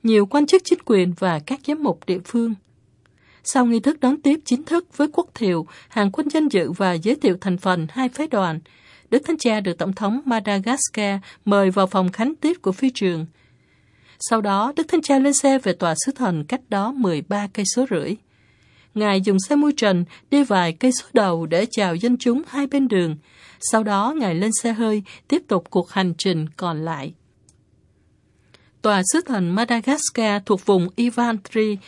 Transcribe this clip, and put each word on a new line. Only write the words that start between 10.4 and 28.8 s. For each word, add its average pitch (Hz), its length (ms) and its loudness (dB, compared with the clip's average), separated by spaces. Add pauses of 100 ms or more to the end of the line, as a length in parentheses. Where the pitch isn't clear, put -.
mời 202 260 4
vào 190 160 2
phòng 185 260 0
khánh 254 240 -2
tiết 330 260 -2
của 185 100 0
phi 262 220 0
trường. 170 320 -2 (1040)
Sau 226 100 2
đó, 202 360 0
Đức 320 120 -2
Thánh 330 140 0
Cha 277 160 2
lên 277 140 4
xe 269 260 2
về 208 140 -2
tòa 175 220 0 (120)
sứ 269 60 -4
thần 180 320 -2
cách 247 240 -6
đó 202 240 -2
mười 190 360 0
ba 202 240 -4
cây 208 120 -4 (100)
số 254 160 0
rưỡi. 175 240 -2 (800)
Ngài 208 260 2
dùng 196 160 2 (120)
xe 294 80 2
mui 294 200 4
trần 185 280 2 (260)
đi 285 140 4
vài 180 280 0
cây 254 200 2
số - 200 -4
đầu 175 340 2
để 165 240 0
chào 190 240 0
dân 233 260 0
chúng 254 280 0
hai 285 180 -4
bên 277 220 0
đường. 175 280 0 (440)
Sau 220 220 0
đó, 208 340 0
Ngài 208 180 0
lên 196 160 0 (120)
xe 233 100 -2
hơi, 214 300 0 (260)
tiếp 330 200 0
tục 190 220 0
cuộc 180 200 -2
hành 185 280 0
trình 165 280 -2 (100)
còn 160 280 -6
lại. 160 300 -8 (1700)